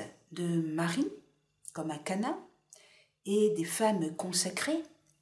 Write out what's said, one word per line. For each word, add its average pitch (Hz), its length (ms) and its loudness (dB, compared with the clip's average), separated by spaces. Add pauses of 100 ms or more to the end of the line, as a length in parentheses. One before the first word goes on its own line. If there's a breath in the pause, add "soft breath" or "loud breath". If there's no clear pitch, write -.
(320)
de 175 120 -4 (300)
Marie, 175 380 0 (600)
comme 185 180 -6
à 151 80 -6
Cana, 208 360 -2 (880 soft breath)
et 208 260 6
des 165 140 0
femmes 180 500 2
consacrées, 190 680 -2 (400)